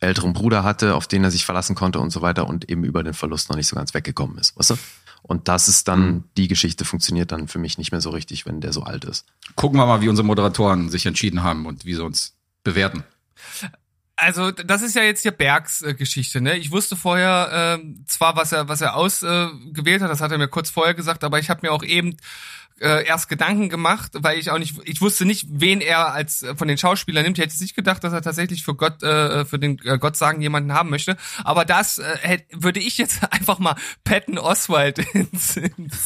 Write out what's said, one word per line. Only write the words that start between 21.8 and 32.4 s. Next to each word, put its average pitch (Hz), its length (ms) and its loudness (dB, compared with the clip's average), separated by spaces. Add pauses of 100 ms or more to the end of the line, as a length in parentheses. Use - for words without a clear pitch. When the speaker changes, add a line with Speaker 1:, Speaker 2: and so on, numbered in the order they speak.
Speaker 3:
eben, 170 320 0 (680)
äh, 151 240 2
erst 160 220 0
Gedanken 180 400 0
gemacht, 170 520 0
weil 156 200 2
ich 160 120 -4
auch 156 60 0
nicht, 156 280 -6
ich 151 160 -6
wusste 196 240 2
nicht, 190 260 0
wen 180 300 4
er 165 320 2
als, 151 300 -4
äh, 135 120 -8
von 156 140 -2
den 143 80 2
Schauspielern 180 480 2
nimmt. 180 120 0
Ich 175 60 0
hätte 156 80 -2
jetzt - 100 -8
nicht 185 140 -8
gedacht, 190 300 0
dass 170 80 0
er 170 80 -2
tatsächlich 165 420 -4
für 156 100 -2
Gott, 156 300 -2
äh, 151 400 2
für 139 160 -4
den, 175 240 -2
äh, 131 140 0
Gottsagen 151 440 0
jemanden 147 300 0
haben 165 180 2
möchte. 156 280 -2 (260)
Aber 160 220 2
das, 180 320 2
äh, 151 240 -4
hätt-, 175 320 0